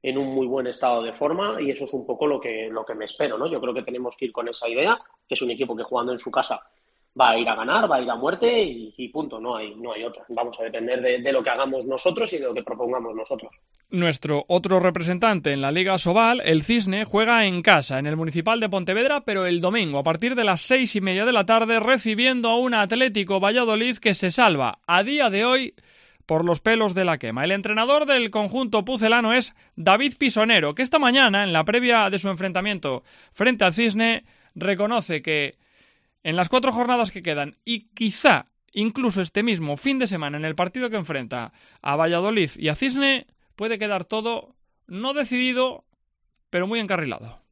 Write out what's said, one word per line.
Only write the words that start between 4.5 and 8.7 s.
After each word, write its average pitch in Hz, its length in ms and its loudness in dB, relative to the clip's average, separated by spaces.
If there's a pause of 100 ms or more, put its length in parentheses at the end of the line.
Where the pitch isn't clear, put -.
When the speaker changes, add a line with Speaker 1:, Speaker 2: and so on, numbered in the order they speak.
Speaker 1:
idea, 156 300 2 (300)
que 131 80 -4
es - 80 -4
un 120 80 -2
equipo 123 240 -4
que 113 80 -8
jugando 123 280 -4
en 123 60 -4
su 117 140 -10
casa - 300 -4 (580)
va 123 120 6
a 113 60 2
ir 117 100 0
a 113 80 0
ganar, 151 360 0
va 139 60 2
a 127 40 0
ir 120 80 -4
a 117 60 -2
muerte 196 480 0
y, 117 340 -8